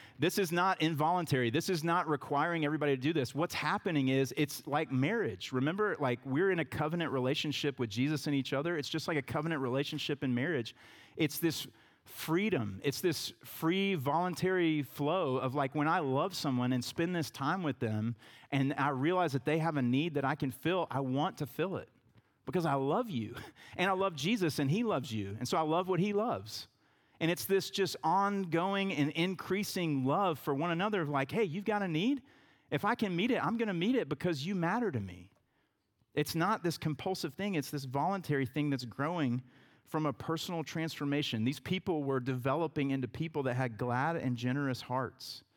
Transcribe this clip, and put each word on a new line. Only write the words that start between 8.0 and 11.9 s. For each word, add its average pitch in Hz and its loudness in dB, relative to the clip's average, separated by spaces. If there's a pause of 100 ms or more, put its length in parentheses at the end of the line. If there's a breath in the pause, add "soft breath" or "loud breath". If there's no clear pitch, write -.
and 143 0
each 135 -2
other. 160 0
It's 143 -6
just 160 -4
like 170 0
a 139 2
covenant 156 -2
relationship 139 -2
in 127 0
marriage. 127 -2 (400 loud breath)
It's - 0
this - -2 (380 soft breath)